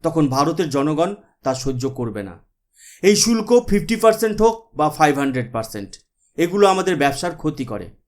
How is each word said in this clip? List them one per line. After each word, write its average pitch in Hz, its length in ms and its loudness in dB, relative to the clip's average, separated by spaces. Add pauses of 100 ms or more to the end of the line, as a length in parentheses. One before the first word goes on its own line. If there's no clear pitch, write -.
তখন 160 240 0
ভারতের 151 420 0
জনগণ 151 420 0 (300)
তা 135 140 -2
সহ্য 127 340 -6
করবে 113 340 -8
না। 92 120 -14 (680)
এই 202 120 6
শুল্ক 220 340 0 (160)
ফিফটি 196 320 0
পার্সেন্ট 220 420 2
হোক 220 160 4 (200)
বা 151 140 0
ফাইভ 151 260 2
হান্ড্রেড 131 360 -2
পার্সেন্ট, 110 400 -8 (460)
এগুলো 175 300 2
আমাদের 185 300 2
ব্যবসার 143 400 -2
ক্ষতি 147 280 -6
করে 104 220 -10 (200)